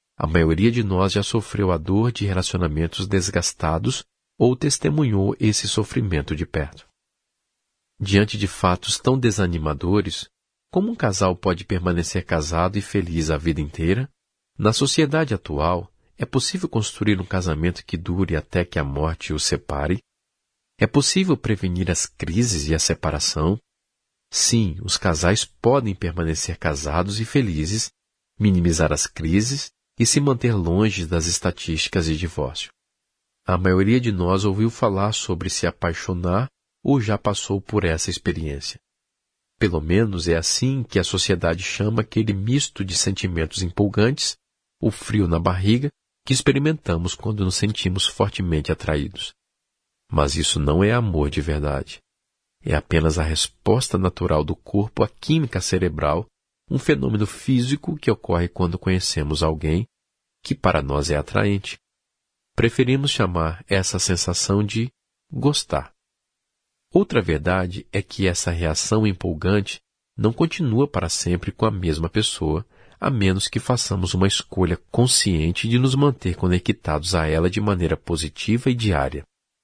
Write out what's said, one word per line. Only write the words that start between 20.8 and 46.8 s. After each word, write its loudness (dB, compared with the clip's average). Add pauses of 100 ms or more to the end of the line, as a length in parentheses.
possível 2
prevenir -2
as -2
crises -2
e 2
a 2
separação? -2 (720)
Sim, 2
os -2
casais 2
podem 0
permanecer -4
casados -2
e -2
felizes, -2 (480)
minimizar 4
as -2
crises -2 (280)
e 2
se 2
manter 2
longe 0
das 0
estatísticas -2
de 0
divórcio. -6 (760)
A 0
maioria 4
de 0
nós 2
ouviu 2
falar 0
sobre -4
se -2
apaixonar -2 (380)
ou 4
já 0
passou -2
por -2
essa -2
experiência. -6 (800)
Pelo 2
menos 0
é 4
assim -2
que -2
a 2
sociedade 0
chama -2
aquele -2
misto -2
de -6
sentimentos -2
empolgantes, 0 (420)
o 0
frio 0
na 2
barriga, 2 (380)
que 2
experimentamos 0